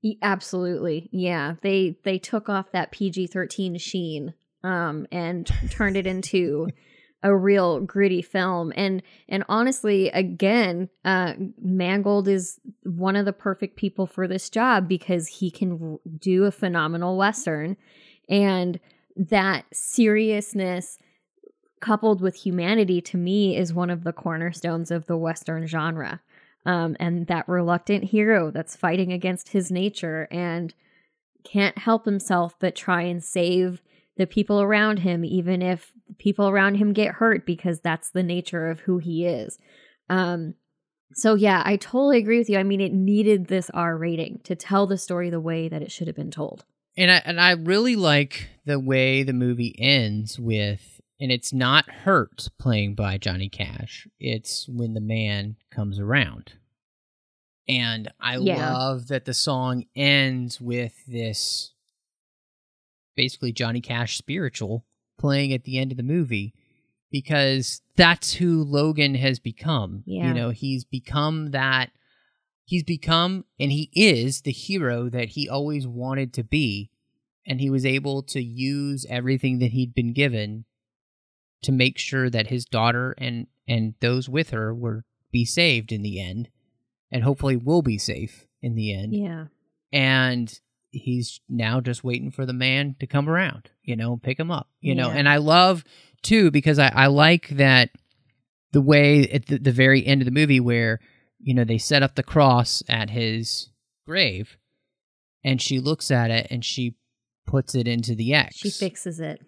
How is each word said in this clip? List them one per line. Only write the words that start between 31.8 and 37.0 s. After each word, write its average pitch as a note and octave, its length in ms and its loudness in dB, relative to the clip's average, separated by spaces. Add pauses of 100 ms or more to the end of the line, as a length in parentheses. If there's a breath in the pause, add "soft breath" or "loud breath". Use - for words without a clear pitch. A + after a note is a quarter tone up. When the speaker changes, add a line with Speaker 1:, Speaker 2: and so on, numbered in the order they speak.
Speaker 1:
himself F#3+ 540 0
but F3+ 160 0
try F3 260 -2
and F3 200 -4
save F3+ 600 0 (340)
the F#3+ 120 0
people G#3 340 2
around G#3+ 380 2
him, E3+ 240 0
even F3+ 360 0
if F3+ 320 -4 (140)
the - 80 -18
people G3+ 340 0
around G3 280 2
him G#3 160 2
get G#3 240 0